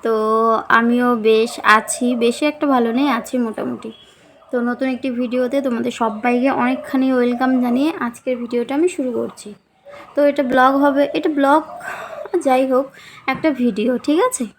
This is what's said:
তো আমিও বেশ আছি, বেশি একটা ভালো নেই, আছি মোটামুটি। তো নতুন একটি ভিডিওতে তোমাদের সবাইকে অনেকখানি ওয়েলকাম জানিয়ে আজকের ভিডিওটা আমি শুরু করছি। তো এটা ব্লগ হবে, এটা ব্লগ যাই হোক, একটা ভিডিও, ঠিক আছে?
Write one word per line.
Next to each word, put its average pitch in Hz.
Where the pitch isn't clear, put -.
তো 226
আমিও 240
বেশ 220
আছি, 220
বেশি 233
একটা 294
ভালো 247
নেই, 262
আছি 247
মোটামুটি। 208
তো -
নতুন 240
একটি 262
ভিডিওতে 247
তোমাদের 240
সবাইকে 240
অনেকখানি 262
ওয়েলকাম 247
জানিয়ে 247
আজকের 247
ভিডিওটা 240
আমি 320
শুরু 254
করছি। 226
তো -
এটা 285
ব্লগ 254
হবে, 285
এটা 320
ব্লগ 285
যাই 262
হোক, 262
একটা 269
ভিডিও, 233
ঠিক 302
আছে? 359